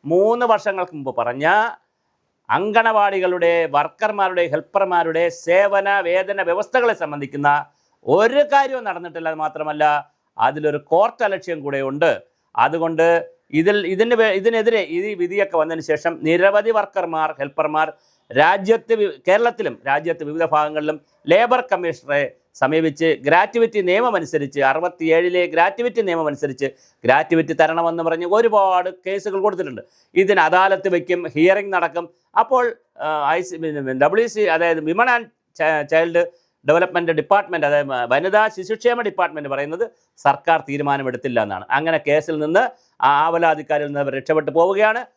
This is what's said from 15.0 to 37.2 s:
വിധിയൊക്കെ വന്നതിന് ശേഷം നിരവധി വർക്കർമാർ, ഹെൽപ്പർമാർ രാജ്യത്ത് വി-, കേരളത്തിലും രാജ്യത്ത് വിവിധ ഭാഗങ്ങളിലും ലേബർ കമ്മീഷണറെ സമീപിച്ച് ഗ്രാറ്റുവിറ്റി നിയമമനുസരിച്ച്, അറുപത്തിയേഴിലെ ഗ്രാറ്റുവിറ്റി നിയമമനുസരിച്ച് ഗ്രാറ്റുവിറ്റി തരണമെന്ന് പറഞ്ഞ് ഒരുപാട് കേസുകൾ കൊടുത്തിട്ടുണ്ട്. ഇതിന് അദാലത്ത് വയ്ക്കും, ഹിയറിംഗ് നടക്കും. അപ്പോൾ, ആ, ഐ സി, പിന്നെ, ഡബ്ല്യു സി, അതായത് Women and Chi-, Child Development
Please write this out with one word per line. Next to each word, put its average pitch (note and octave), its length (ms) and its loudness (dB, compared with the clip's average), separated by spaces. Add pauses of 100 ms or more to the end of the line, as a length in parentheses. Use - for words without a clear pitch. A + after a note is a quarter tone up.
വിധിയൊക്കെ G3 380 -2
വന്നതിന് D#3+ 300 -4
ശേഷം D#3 220 0 (100)
നിരവധി G3 480 2
വർക്കർമാർ, E3 680 -2
ഹെൽപ്പർമാർ D3+ 540 -2 (460)
രാജ്യത്ത് G3+ 560 2
വി-, G3+ 200 -2 (140)
കേരളത്തിലും G#3 460 0 (120)
രാജ്യത്ത് D#3 380 -2
വിവിധ D#3 200 -2
ഭാഗങ്ങളിലും D3+ 560 -2 (280)
ലേബർ A3+ 320 4 (120)
കമ്മീഷണറെ D#3 600 -2 (220)
സമീപിച്ച് D#3 720 0
ഗ്രാറ്റുവിറ്റി G#3 600 2
നിയമമനുസരിച്ച്, E3 720 -2
അറുപത്തിയേഴിലെ E3+ 840 0
ഗ്രാറ്റുവിറ്റി G3+ 600 0
നിയമമനുസരിച്ച് D3 600 -4 (360)
ഗ്രാറ്റുവിറ്റി D#3 480 2
തരണമെന്ന് E3 500 0
പറഞ്ഞ് E3 240 -2
ഒരുപാട് G3 640 2 (160)
കേസുകൾ G3 340 -6
കൊടുത്തിട്ടുണ്ട്. F3+ 420 -4 (320)
ഇതിന് F#3+ 260 4
അദാലത്ത് F#3 540 2
വയ്ക്കും, F3 400 -2
ഹിയറിംഗ് F#3+ 420 2
നടക്കും. F3 320 -4 (320)
അപ്പോൾ, B3 240 2 (360)
ആ, D3+ 360 -2
ഐ F3+ 40 -2
സി, F3+ 160 -12
പിന്നെ, D3 380 -6 (100)
ഡബ്ല്യു G#3 220 2
സി, A3 140 -8
അതായത് E3 480 2
Women G#3+ 280 2
and A#3 100 -6 (320)
Chi-, D#3 320 0
Child E3 260 2 (520)
Development E3+ 400 2 (120)